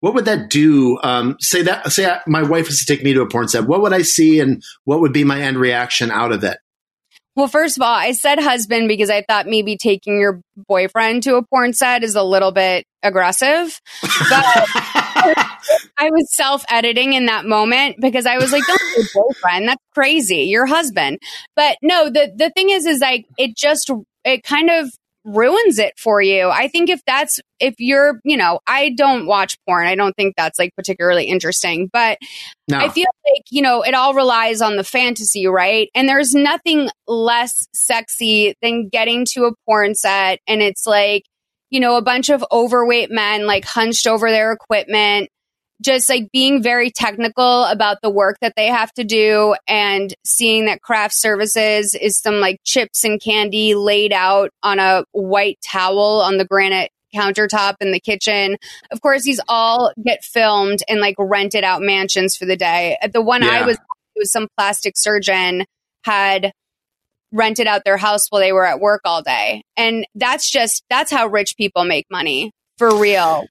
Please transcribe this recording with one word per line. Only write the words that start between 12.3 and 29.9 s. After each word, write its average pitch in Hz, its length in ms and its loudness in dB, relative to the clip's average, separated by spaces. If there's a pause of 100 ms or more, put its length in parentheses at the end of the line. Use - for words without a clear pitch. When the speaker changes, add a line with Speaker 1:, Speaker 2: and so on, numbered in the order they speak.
Speaker 2:
bit 185 320 0 (180)
aggressive. 208 760 0 (240)
But - 720 2
<laughs> - 680 0 (540)
I 311 120 0
was 320 240 0
self-editing 254 760 0
in 254 140 2
that 220 200 -2
moment 220 540 2
because 247 260 0
I 247 120 2
was 262 140 0
like, 285 140 2
"Don't 359 140 2
say 330 220 -2 (120)
boyfriend. 202 540 0
That's 254 140 -2 (120)
crazy. 269 500 0
Your 214 220 0
husband." 214 520 -2 (380)
But 294 260 2
no, 320 280 2
the, 208 260 -6
the 311 140 0
thing 381 200 2
is, 370 160 0
is, 302 140 0
like, 254 260 -2 (120)
it 254 180 -2
just, 294 340 0 (340)
it 254 200 0
kind 311 260 0
of 320 200 0 (340)
ruins 247 540 2
it 208 200 -2
for 208 220 2
you. 190 300 4
I 220 180 0
think 339 220 0
if 339 160 -2
that's, 277 340 -2 (180)
if 254 200 0
you're, 277 460 2
you 294 120 0
know, 175 300 0
I 277 240 0
don't 254 360 0
watch 196 300 0 (100)
porn. 175 200 0
I 185 80 0